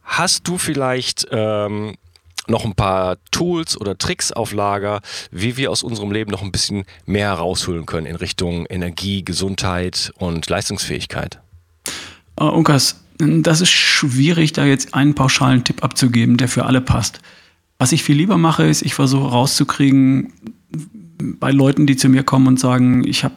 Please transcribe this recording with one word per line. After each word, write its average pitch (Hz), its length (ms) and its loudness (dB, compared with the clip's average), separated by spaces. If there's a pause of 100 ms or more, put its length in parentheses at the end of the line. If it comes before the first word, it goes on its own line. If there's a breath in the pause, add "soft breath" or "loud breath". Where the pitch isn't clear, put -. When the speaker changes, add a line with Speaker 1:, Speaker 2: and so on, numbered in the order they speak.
Speaker 1:
Hast - 440 -4
du 180 100 -4
vielleicht, 131 720 -4
ähm, 107 640 -4 (520)
noch 113 160 0
ein 110 120 -4
paar 92 420 0 (140)
Tools 170 480 -4
oder 98 180 -6
Tricks - 340 -4
auf 104 220 -6
Lager, 101 480 -2 (300 loud breath)
wie 117 260 -4
wir 127 140 -2
aus - 100 -4
unserem 104 300 -8
Leben 107 200 -4
noch 95 120 -6
ein 95 80 -8
bisschen 101 340 -4 (220 soft breath)
mehr 104 220 0
herausholen 85 580 -4
können 80 180 -6
in 80 100 -10
Richtung 87 520 -6
Energie, 92 580 -6
Gesundheit 90 960 -4
und 85 280 -4
Leistungsfähigkeit? - 920 -6 (1000 loud breath)
Speaker 2:
Äh, 147 40 2
Unkas, 156 600 2 (140)
das 160 440 2
ist 180 100 4
schwierig, 151 840 2
da 143 120 0
jetzt 135 280 2
einen 143 220 4
pauschalen 131 480 2
Tipp - 200 -4
abzugeben, 120 540 2
der 123 120 2
für - 160 -2
alle 127 160 2
passt. - 380 -2 (600 soft breath)
Was 131 120 2
ich 165 120 0
viel 147 140 2
lieber 185 200 2
mache, 165 300 2
ist, 151 160 0
ich 147 100 -4
versuche 139 360 0
rauszukriegen, 135 1000 2 (1080)
bei 135 120 0
Leuten, 139 360 4
die 135 80 4
zu 131 140 4
mir 131 140 4
kommen 131 240 4
und 131 120 4
sagen, 127 480 4
„Ich - 160 -2
hab 120 140 -2